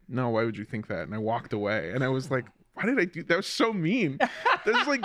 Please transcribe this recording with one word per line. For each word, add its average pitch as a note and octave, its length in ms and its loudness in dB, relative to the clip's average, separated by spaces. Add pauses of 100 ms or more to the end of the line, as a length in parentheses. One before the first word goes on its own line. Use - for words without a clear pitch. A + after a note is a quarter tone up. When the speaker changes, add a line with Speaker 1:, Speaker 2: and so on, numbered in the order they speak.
Speaker 1:
"No, B2 220 0
why A2+ 140 4
would A2+ 120 -2
you G#2 80 -6
think G#2+ 240 -8
that?" F2+ 140 -4
And E2+ 120 -8
I A2 40 -4
walked A2+ 340 -2
away G2+ 400 0
and C3 120 0
I C3 40 0
was C3 220 -2
like, B2+ 160 -2 (280)
"Why - 100 -4
did B3+ 160 2
I F3 60 4
do D#3+ 180 -8
that?" E3+ 120 2
Was G3 100 -2
so A3+ 260 0
mean. F3 520 0
Speaker 2:
<laughs> - 40 4 (360)
Speaker 1:
That G#3+ 100 4
was, G#4+ 140 2
like, C4+ 160 0